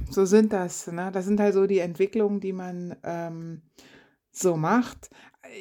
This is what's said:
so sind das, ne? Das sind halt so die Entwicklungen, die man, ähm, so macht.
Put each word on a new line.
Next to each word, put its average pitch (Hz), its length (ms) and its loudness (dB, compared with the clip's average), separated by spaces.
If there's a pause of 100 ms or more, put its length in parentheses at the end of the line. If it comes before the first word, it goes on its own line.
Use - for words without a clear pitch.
so 196 160 2
sind 214 280 6
das, 180 340 -4
ne? 180 240 -6
Das 185 140 -4
sind 202 140 2
halt 208 140 4
so 196 140 4
die 196 120 2
Entwicklungen, 202 600 0
die 190 140 -6
man, 180 500 -10
ähm, 165 580 -10 (680)
so 175 260 0
macht. 196 520 0 (520)